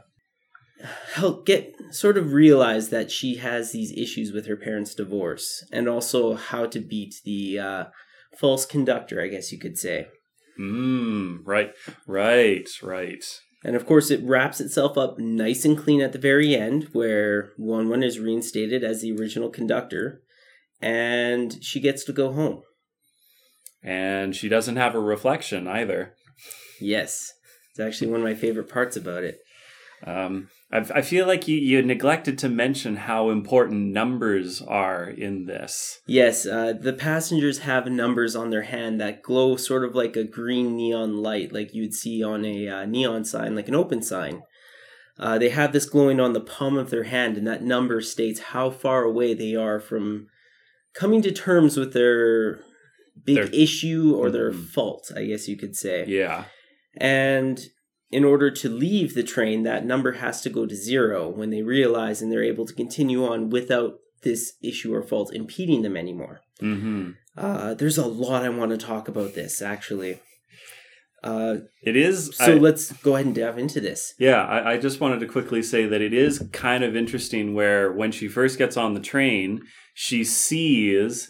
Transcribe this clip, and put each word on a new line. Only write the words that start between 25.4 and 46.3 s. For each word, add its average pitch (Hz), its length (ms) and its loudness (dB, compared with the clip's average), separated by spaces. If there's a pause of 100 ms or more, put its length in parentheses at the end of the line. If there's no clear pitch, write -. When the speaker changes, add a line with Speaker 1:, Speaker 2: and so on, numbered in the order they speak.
Speaker 2:
either. 95 460 -4 (680)
Speaker 1:
Yes. - 520 -4 (400)
It's - 80 -12
actually 110 320 -4
one 117 100 0
of 113 40 0
my 110 100 -2
favorite 110 340 -4
parts 123 280 -2
about 90 260 -8
it. - 140 -8 (680)
Speaker 2:
Um, 95 440 -8 (220)
I, 113 60 0 (180)
I 143 60 4
feel 180 240 2
like 180 220 0
you, 156 100 2
you 131 240 4
neglected 131 580 0
to 131 100 -2
mention 120 480 -2
how 110 320 0
important 104 640 2
numbers 107 680 0
are 92 480 -2
in 98 360 -8
this. - 600 -10
Speaker 1:
Yes, 120 380 6
uh, 113 340 0
the 127 140 -4
passengers 151 680 0
have 127 280 0
numbers 120 480 0
on 117 140 -4
their 107 140 -2
hand 113 380 -6
that 107 220 -6
glow 131 320 2
sort 131 300 -2
of 120 100 -6
like 117 200 0
a 113 80 0
green 120 520 -2
neon 113 420 -2
light, 107 340 -4
like 107 220 -8
you 110 100 -6
would 107 100 -6
see 113 300 -4
on 107 220 -4
a, 104 220 -4
uh, 98 180 -8
neon 113 400 0
sign, 110 300 -4
like 104 120 -6
an 127 80 0
open 147 280 0
sign. 87 380 -6 (800)
Uh, 110 200 0
they 123 100 4
have 147 220 2
this 143 180 2
glowing 139 300 4
on 123 140 2